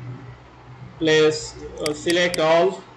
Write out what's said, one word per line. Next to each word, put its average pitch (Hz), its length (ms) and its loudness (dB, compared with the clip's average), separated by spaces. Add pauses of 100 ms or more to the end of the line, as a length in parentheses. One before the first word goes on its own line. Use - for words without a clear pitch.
(1000)
Place, 156 560 2 (260)
uh, 156 140 -4
select 175 460 0
all 165 420 2 (140)